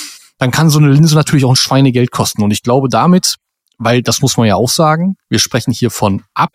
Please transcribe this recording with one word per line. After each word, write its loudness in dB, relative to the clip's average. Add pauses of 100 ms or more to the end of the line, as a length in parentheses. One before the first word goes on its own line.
(400)
Dann -2
kann 2
so 2
eine 4
Linse 4
natürlich 2
auch 2
ein 2
Schweinegeld 0
kosten. -4
Und 0
ich -4
glaube 0
damit, 0 (420)
weil 0
das -4
muss -2
man 2
ja 2
auch 0
sagen, 0 (140)
wir -2
sprechen -4
hier -4
von -4 (140)
ab -4